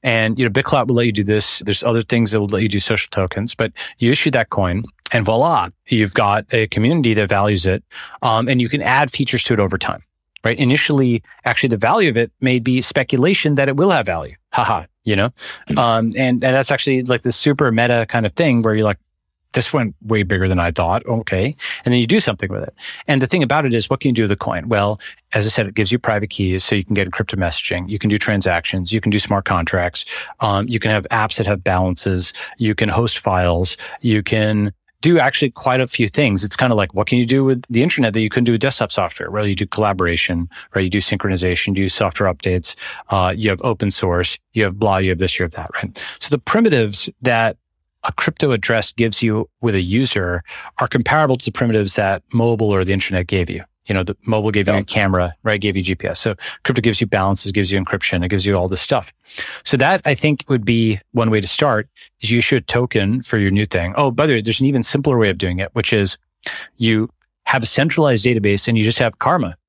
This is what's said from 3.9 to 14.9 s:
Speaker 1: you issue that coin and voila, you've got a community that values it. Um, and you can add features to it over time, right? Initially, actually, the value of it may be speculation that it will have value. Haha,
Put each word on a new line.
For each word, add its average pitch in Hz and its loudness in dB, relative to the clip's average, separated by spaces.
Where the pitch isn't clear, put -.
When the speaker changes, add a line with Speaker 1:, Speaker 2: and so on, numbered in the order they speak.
Speaker 1:
you 120 2
issue 151 2
that 120 0
coin 95 -2
and 113 2
voila, 117 2
you've 107 2
got 104 2
a 110 2
community 120 2
that 104 2
values 101 2
it. 92 -2
Um, 117 2
and 127 2
you 117 0
can 147 -2
add 135 2
features - -2
to 120 2
it 104 0
over 95 0
time, - -6
right? 117 0
Initially, 131 2
actually, 120 0
the 113 0
value 165 2
of 110 -2
it 117 0
may 127 2
be 127 0
speculation 143 0
that 135 2
it 135 -2
will 185 4
have 131 2
value. 82 -6
Haha, 107 0